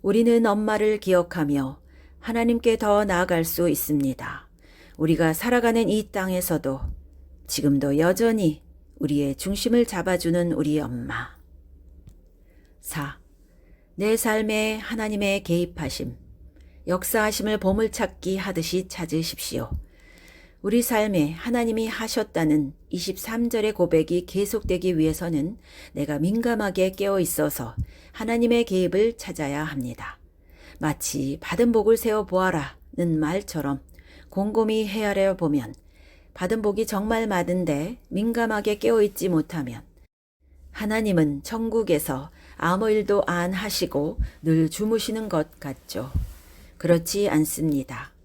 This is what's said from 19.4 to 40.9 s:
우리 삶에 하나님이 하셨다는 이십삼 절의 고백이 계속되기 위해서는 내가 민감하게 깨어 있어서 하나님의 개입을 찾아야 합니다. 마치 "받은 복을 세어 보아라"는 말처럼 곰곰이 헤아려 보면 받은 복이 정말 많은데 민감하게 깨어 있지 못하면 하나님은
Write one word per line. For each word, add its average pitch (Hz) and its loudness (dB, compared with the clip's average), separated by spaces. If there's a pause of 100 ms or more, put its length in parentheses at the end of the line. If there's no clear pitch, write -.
우리 226 2
삶에 208 2
하나님이 226 -2
하셨다는 160 0 (160)
이십삼 208 -4
절의 214 0
고백이 175 2
계속되기 185 -2
위해서는 160 0 (340)
내가 143 -4
민감하게 202 0
깨어 196 0
있어서 151 -2 (380)
하나님의 233 2
개입을 196 2
찾아야 151 -6
합니다. 135 -8 (600)
마치 143 -4
"받은 233 2
복을 220 4
세어 214 0
보아라"는 175 0
말처럼 151 -2 (480)
곰곰이 214 0
헤아려 196 0
보면 143 -2 (580)
받은 214 -2
복이 208 0
정말 220 0
많은데 175 0 (100)
민감하게 214 0
깨어 226 4
있지 196 -2
못하면 151 -2 (880)
하나님은 196 0